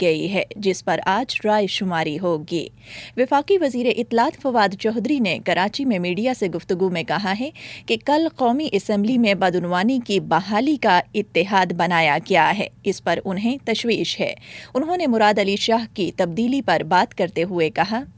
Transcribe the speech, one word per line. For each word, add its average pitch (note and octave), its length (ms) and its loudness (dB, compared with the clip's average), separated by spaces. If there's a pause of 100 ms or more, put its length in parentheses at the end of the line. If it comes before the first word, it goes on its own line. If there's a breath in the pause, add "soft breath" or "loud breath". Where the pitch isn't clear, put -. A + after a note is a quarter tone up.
گئی E3 320 0
ہے، F#3 100 0 (120)
جس G3 300 -2
پر E3 200 0
آج G#3+ 300 0 (100)
رائے G#3+ 220 2
شماری E3 520 -2
ہوگی۔ E3+ 480 -2 (500 loud breath)
وفاقی C#4+ 400 2
وزیر B3+ 300 0 (100)
اطلاعات A#3 440 0
فواد G#3+ 380 2
چودھری A3+ 400 0
نے F3+ 260 0
کراچی F#3+ 400 0
میں G#3+ 140 0
میڈیا F3+ 400 0
سے G3+ 80 0
گفتگو F3 420 -2
میں E3+ 140 -2
کہا F#3 360 -2
ہے C4+ 100 -6 (360 loud breath)
کہ A3+ 100 0 (100)
کل D#4 300 2
قومی C4 360 0
اسمبلی G#3 460 0
میں A3 160 4
بدعنوانی F3+ 720 0
کی G3 140 0
بحالی G#3 580 0
کا F3+ 240 4 (120)
اتحاد G3 520 0 (120)
بنایا E3 400 2 (120)
گیا E3+ 280 4
ہے، G#3+ 100 -4 (160)
اس G3 200 -4
پر E3+ 220 0
انہیں G#3+ 400 -2
تشویش G#3+ 540 -2
ہے۔ F3 140 -2 (400 loud breath)
انہوں D#4 240 -2
نے E4 100 -2
مراد G#3+ 320 4
علی G3 160 2
شاہ A3+ 380 0
کی F3+ 180 -2
تبدیلی A3+ 500 -2
پر D#3+ 220 0
بات F3+ 340 0
کرتے E3+ 260 -2
ہوئے F3 260 0
کہا G#3 340 -2 (140)